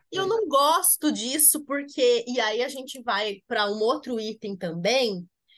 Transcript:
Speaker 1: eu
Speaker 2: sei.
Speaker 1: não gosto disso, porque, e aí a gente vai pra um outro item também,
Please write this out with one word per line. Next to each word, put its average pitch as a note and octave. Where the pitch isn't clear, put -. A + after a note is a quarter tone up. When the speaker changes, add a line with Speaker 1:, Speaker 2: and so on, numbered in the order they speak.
Speaker 1:
eu F#4+
Speaker 2:
sei. F#4+
Speaker 1:
não A4
gosto D4+
disso, C4
porque, C4+
e B3
aí A3
a C#4+
gente C4+
vai G#3+
pra G#3
um G#3+
outro B3
item G#3+
também, F#3